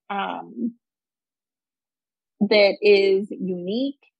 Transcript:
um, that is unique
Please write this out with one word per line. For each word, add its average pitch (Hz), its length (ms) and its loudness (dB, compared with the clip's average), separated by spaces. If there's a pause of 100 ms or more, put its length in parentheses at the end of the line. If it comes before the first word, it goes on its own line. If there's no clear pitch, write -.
um, 196 680 -8 (1700)
that 202 400 4
is 196 500 4
unique 190 680 -6 (220)